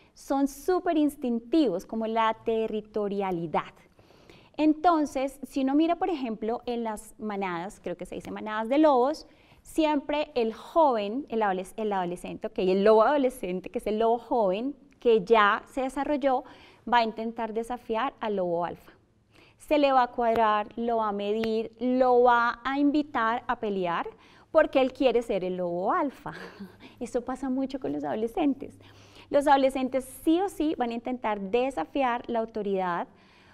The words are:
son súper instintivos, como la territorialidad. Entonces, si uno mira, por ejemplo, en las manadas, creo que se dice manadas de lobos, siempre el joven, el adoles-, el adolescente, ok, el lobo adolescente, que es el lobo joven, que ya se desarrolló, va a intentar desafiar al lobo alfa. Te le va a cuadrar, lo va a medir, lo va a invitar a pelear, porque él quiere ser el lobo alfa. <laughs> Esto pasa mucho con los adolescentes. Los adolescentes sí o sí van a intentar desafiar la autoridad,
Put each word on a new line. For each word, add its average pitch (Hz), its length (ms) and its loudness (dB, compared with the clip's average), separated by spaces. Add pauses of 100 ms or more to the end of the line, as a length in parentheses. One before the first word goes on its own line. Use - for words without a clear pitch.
(140)
son 277 340 -2
súper 349 500 0
instintivos, 247 880 0
como 226 220 -6
la 220 280 0 (100)
territorialidad. 202 1300 -4 (840)
Entonces, 302 920 2
si - 140 -4
uno 269 140 0
mira, 330 220 2
por 381 120 -2
ejemplo, 233 560 -4
en 240 180 -6
las 214 360 -8
manadas, 196 600 -6
creo 175 160 -8
que - 80 -12
se - 100 -12
dice 190 160 -12
manadas 214 380 -6
de 277 80 2
lobos, 294 500 4 (340)
siempre 294 720 -2
el 226 200 -2
joven, 254 760 0
el 226 120 -2
adoles-, 185 360 -2
el 214 160 -2
adolescente, 180 540 -6
ok, - 120 -10
el 196 240 2
lobo 220 200 8
adolescente, 254 680 0
que 240 100 -6
es - 80 -8
el 214 120 -2
lobo 226 180 2
joven, 233 580 0 (240)
que 220 240 4
ya 208 440 4
se - 140 -6
desarrolló, 269 640 -2 (480)
va 240 80 4
a 233 40 4
intentar 226 500 -6
desafiar 226 680 -6
al 214 180 -4
lobo 175 280 -2
alfa. - 260 -12 (800)
Te 302 80 4
le 277 140 4
va 254 100 6
a 247 80 -4
cuadrar, 226 640 2
lo 233 220 -2
va 220 100 0
a 208 60 -2
medir, 220 640 -2
lo 254 440 4
va 240 420 4
a 269 120 -4
invitar 277 720 0
a 240 100 -2
pelear, 196 480 -4 (460)
porque 302 300 4
él 254 100 2
quiere 247 300 2
ser 196 240 -4
el 185 100 -4
lobo 180 380 -2
alfa. 302 400 -4 (340)
<laughs> - 320 -20
Esto 240 240 -4
pasa 262 260 -6
mucho 269 300 -4
con 285 140 -6
los 294 100 -6
adolescentes. 277 760 -2 (520)
Los - 180 2
adolescentes 269 560 2 (220)
sí 330 160 4
o 403 80 -2
sí 320 280 -4
van 240 120 -2
a 233 60 -6
intentar 233 440 -6
desafiar 254 920 -2
la 233 100 -2
autoridad, 202 680 -4 (460)